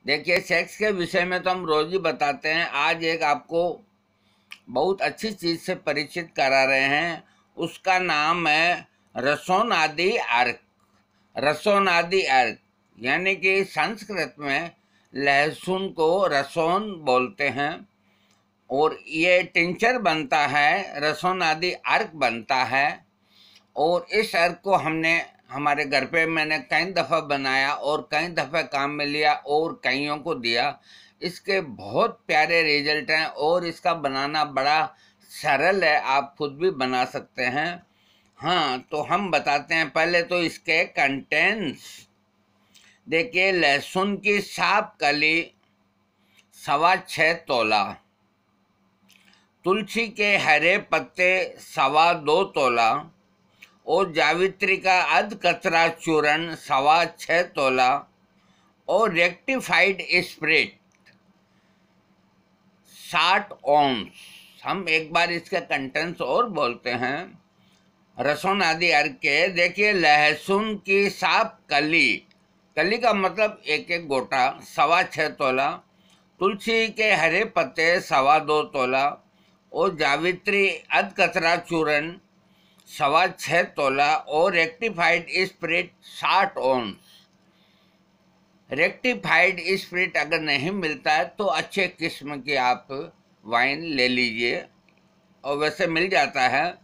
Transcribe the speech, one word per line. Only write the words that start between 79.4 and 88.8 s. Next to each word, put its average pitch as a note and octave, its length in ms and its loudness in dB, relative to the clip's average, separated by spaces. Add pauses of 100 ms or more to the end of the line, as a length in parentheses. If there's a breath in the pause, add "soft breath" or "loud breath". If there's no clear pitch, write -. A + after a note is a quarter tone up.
और F3 260 0
जावित्री F3+ 720 0
अध F3+ 500 -2
कचरा E3+ 380 2
चूर्ण D#3+ 600 -2 (720 soft breath)
सवा D#3 400 2
छः E3+ 320 -2 (100)
तोला C#3+ 420 0
और D#3 400 0
रेक्टिफाइड E3+ 720 0 (200)
स्पिरिट F3 440 -6 (120)
साठ F3+ 560 0
ऑन्स। B2 360 -2 (1700 soft breath)
रेक्टिफाइड F3 920 0 (160)